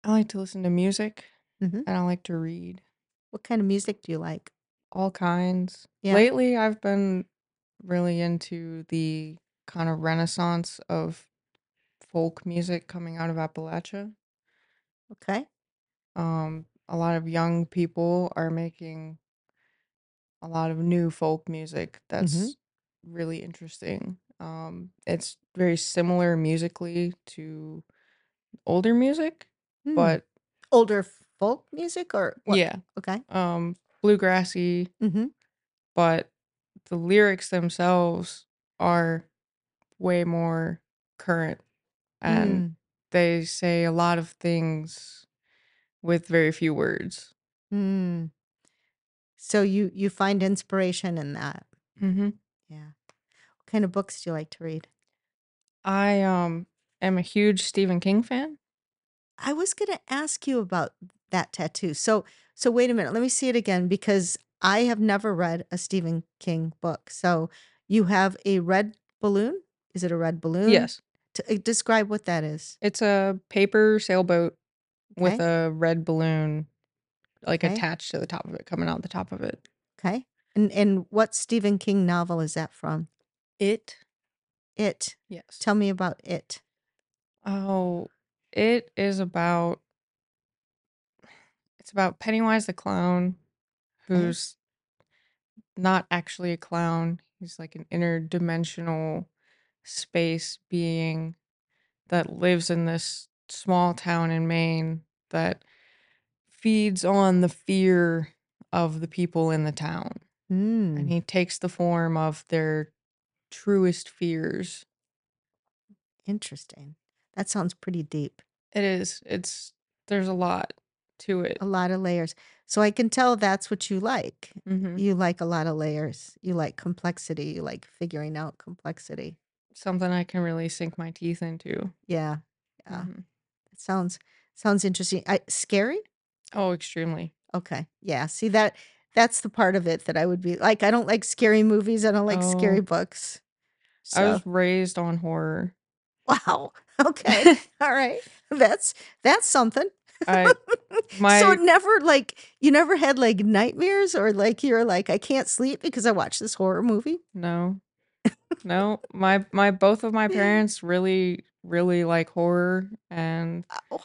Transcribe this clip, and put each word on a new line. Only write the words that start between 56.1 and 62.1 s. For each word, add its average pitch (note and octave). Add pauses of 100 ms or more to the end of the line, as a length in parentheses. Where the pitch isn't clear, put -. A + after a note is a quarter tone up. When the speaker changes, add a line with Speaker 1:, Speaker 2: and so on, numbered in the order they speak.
Speaker 1:
um, F3 (360)
am F#3
a F3+
huge G#3
Stephen F#3
King G3
fan. C#4+ (800)
Speaker 2:
I -
was E4+
gonna G4+ (100)
ask D4
you C4
about F3+ (380)
that F3+
tattoo. E3+
So, G#3+ (300)